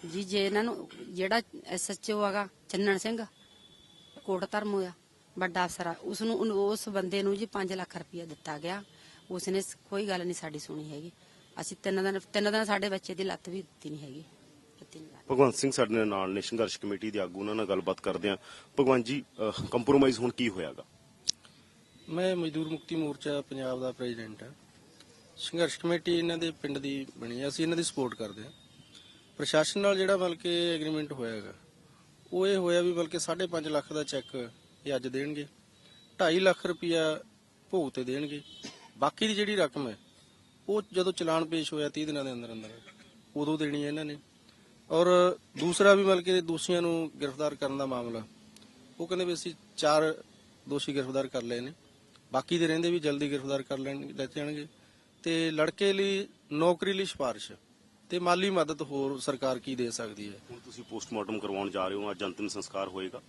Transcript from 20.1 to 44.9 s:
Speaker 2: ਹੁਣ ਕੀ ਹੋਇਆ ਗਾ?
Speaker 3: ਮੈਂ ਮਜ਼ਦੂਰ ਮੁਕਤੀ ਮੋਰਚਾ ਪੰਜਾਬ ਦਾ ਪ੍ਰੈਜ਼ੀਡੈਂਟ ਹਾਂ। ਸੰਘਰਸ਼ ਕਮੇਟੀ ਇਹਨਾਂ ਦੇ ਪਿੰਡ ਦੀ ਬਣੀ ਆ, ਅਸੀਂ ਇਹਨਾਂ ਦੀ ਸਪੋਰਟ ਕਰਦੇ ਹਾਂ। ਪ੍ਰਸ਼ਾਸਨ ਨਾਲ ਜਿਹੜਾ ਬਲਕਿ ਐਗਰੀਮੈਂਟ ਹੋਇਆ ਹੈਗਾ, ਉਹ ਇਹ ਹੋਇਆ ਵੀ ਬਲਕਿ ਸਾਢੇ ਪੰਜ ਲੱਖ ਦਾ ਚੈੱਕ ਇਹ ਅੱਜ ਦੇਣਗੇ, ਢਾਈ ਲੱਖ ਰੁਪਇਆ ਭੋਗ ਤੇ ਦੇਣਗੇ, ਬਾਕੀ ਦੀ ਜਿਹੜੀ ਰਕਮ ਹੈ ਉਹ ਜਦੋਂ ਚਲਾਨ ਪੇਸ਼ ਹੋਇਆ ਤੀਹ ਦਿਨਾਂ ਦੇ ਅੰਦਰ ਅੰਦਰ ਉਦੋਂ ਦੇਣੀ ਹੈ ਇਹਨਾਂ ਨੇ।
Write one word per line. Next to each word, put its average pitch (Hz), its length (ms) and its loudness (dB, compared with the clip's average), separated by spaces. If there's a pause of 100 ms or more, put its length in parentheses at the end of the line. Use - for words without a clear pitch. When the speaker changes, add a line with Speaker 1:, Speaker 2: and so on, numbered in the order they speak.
Speaker 2:
ਹੁਣ 120 120 0
ਕੀ 120 180 -2
ਹੋਇਆ 82 240 -6
ਗਾ? - 120 -16 (1200)
Speaker 3:
ਮੈਂ 180 260 0
ਮਜ਼ਦੂਰ 160 340 -4
ਮੁਕਤੀ 160 260 -8
ਮੋਰਚਾ 147 460 -4
ਪੰਜਾਬ 131 400 -6
ਦਾ 127 100 -4
ਪ੍ਰੈਜ਼ੀਡੈਂਟ 117 520 -8
ਹਾਂ। 127 80 -16 (840)
ਸੰਘਰਸ਼ 165 420 -2
ਕਮੇਟੀ 170 380 2
ਇਹਨਾਂ 170 200 0
ਦੇ 165 140 -2
ਪਿੰਡ 143 260 -6
ਦੀ 139 300 -4 (100)
ਬਣੀ 120 240 -8
ਆ, 139 60 -2
ਅਸੀਂ 160 180 0
ਇਹਨਾਂ 165 120 0
ਦੀ 170 60 0
ਸਪੋਰਟ 131 300 -2
ਕਰਦੇ 107 300 -10
ਹਾਂ। - 80 -16 (840)
ਪ੍ਰਸ਼ਾਸਨ 156 420 2
ਨਾਲ 202 180 4
ਜਿਹੜਾ 190 200 4
ਬਲਕਿ 170 580 0
ਐਗਰੀਮੈਂਟ 156 360 -2
ਹੋਇਆ 120 220 -4
ਹੈਗਾ, 101 200 -10 (800)
ਉਹ 185 140 2
ਇਹ 202 80 4
ਹੋਇਆ 175 260 4
ਵੀ 180 100 4
ਬਲਕਿ 170 280 -2
ਸਾਢੇ 175 280 -2
ਪੰਜ 165 200 -2
ਲੱਖ 151 260 -2
ਦਾ 151 100 -2
ਚੈੱਕ 127 480 -6 (340)
ਇਹ 139 100 -2
ਅੱਜ 127 120 -2
ਦੇਣਗੇ, 143 400 -4 (720)
ਢਾਈ 175 200 4
ਲੱਖ 185 260 4
ਰੁਪਇਆ 165 540 0 (500)
ਭੋਗ 160 220 0
ਤੇ 127 120 -4
ਦੇਣਗੇ, 143 380 -4 (560)
ਬਾਕੀ 135 300 2
ਦੀ 214 80 0
ਜਿਹੜੀ 208 200 0
ਰਕਮ 147 320 2
ਹੈ 104 100 -8 (720)
ਉਹ 208 120 2 (120)
ਜਦੋਂ 185 200 2
ਚਲਾਨ 165 320 2
ਪੇਸ਼ 160 280 -4
ਹੋਇਆ 147 160 -2
ਤੀਹ 151 160 -4
ਦਿਨਾਂ 147 200 -4
ਦੇ 131 60 -6
ਅੰਦਰ 117 220 -8
ਅੰਦਰ 110 160 -12 (680)
ਉਦੋਂ 147 220 2
ਦੇਣੀ 147 260 0
ਹੈ 147 40 -2
ਇਹਨਾਂ 151 180 -4
ਨੇ। 147 120 -8 (720)